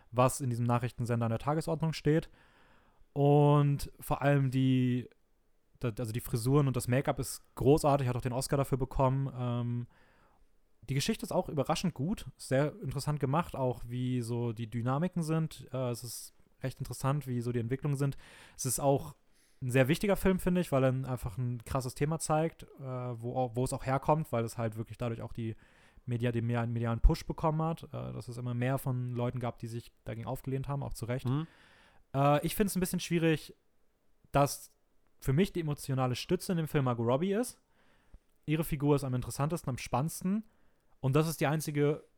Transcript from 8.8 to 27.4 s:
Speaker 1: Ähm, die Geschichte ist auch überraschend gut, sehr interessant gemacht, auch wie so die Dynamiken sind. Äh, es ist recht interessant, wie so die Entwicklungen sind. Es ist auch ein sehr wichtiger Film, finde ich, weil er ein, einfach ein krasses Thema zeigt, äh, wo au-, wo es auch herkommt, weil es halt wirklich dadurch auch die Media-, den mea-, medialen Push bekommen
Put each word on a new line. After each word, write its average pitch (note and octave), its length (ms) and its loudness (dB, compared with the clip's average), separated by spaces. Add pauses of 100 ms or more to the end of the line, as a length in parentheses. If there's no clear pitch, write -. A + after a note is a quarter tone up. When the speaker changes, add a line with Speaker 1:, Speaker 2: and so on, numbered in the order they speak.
Speaker 1:
Ähm, A#2+ 500 -2 (960)
die C#3 100 -6
Geschichte E3+ 320 0
ist - 60 -10
auch F3+ 180 0
überraschend D#3+ 440 0
gut, E3 320 -4 (120)
sehr C#3+ 440 0
interessant D3 380 -2
gemacht, C#3+ 360 0
auch B2+ 320 -2
wie B2 340 -2
so A#2 320 -4
die A2+ 160 -6
Dynamiken C3+ 540 -2
sind. D#3+ 500 -2
Äh, C3 160 -2
es A#2+ 140 -6
ist - 300 -14 (280)
recht C3 180 -8
interessant, C3+ 460 -2
wie B2 160 -4
so A#2+ 100 -4
die A#2+ 80 0
Entwicklungen C3+ 380 -2
sind. C#3 200 -2 (380)
Es - 100 -8
ist B2+ 140 -2
auch C#3+ 360 2 (460)
ein B2+ 100 -4
sehr C3 160 6
wichtiger F#3+ 300 2
Film, F#3+ 200 4
finde F3+ 240 2
ich, E3 120 -4
weil C3 100 4
er C3 80 4
ein, C3 140 -4
einfach B2 320 -6
ein B2 260 -4
krasses B2+ 320 -4
Thema D3+ 240 -2
zeigt, D#3+ 440 0
äh, E4+ 200 -16
wo B2 540 -6
au-, B2 180 0
wo B2 80 2
es C3 100 -2
auch B2+ 120 -8
herkommt, D3+ 480 0
weil A#2 100 2
es A2+ 140 -6
halt A2+ 180 -2
wirklich A2 220 -8
dadurch A#2 240 -6
auch A2 100 -10
die A2+ 240 -6 (500)
Media-, A#2+ 280 0
den A#2 120 0
mea-, A#2 220 0
medialen A#2 320 -2
Push - 260 4
bekommen D#3 360 -2